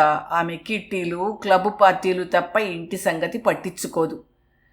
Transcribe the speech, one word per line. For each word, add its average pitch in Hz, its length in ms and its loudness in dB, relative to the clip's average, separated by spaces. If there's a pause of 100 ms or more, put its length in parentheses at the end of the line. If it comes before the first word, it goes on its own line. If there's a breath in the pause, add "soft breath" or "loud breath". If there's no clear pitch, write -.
(320)
ఆమె 170 240 -2
కిట్టీలు, 190 880 -6
క్లబ్ 196 380 2
పార్టీలు 185 440 4
తప్ప 175 320 0
ఇంటి 180 400 -4
సంగతి 170 420 -4
పట్టించుకోదు. - 840 -2 (480)